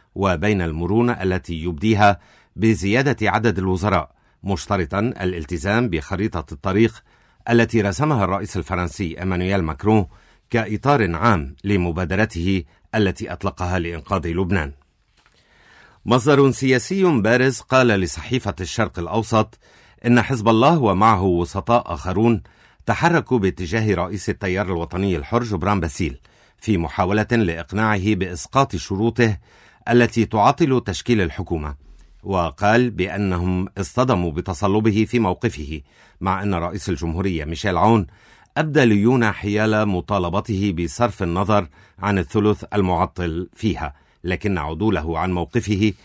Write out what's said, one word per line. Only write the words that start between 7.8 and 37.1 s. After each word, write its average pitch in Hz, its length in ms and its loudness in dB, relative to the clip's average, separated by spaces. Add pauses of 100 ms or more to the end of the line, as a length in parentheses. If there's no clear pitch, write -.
رسمها 110 420 0
الرئيس 95 340 -4
الفرنسي 87 600 -4
إيمانويل 92 420 -2
ماكرون 95 440 2 (440)
كإطار 107 640 0
عام 80 480 0
لمبادرته 92 1000 -2 (320)
التي 98 380 -2
أطلقها 92 460 -4
لإنقاذ 85 480 -4
لبنان. 85 440 -2 (1300)
مصدر 135 460 6
سياسي 131 520 0
بارز 127 560 2
قال 131 280 2
لصحيفة 104 760 -2
الشرق 92 380 -4
الأوسط 107 600 0 (460)
إن 120 160 6
حزب 110 280 0
الله 135 300 4
ومعه 104 440 4
وسطاء 92 680 0
آخرون 92 480 0 (440)
تحركوا 135 540 0
باتجاه 95 560 0
رئيس 90 340 -4
التيار 95 360 -2
الوطني 90 500 -2
الحر 113 280 -2
جبران 101 360 -2
باسيل 76 400 -4 (380)
في 107 200 -2
محاولة 95 540 -2
لإقناعه 104 840 0
بإسقاط 95 600 -2
شروطه 110 640 0 (520)
التي 117 360 4
تعطل 131 600 2
تشكيل 104 360 -2
الحكومة، 78 540 -4 (480)
وقال 101 680 0
بأنهم 92 760 -2 (100)
اصطدموا 98 540 0
بتصلبه 101 800 0
في 123 100 0
موقفه، 78 640 -4 (400)
مع 92 220 -2
أن 101 100 -2
رئيس 87 360 -6
الجمهورية 82 560 -4